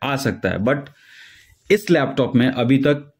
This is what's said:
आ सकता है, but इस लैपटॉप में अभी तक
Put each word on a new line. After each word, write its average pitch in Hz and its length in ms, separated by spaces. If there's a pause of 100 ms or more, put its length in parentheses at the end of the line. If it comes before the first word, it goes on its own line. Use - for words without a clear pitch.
आ 139 120
सकता 110 340
है, 90 100
but 139 220 (880)
इस 214 200
लैपटॉप 135 440
में 127 120
अभी 127 300
तक 143 420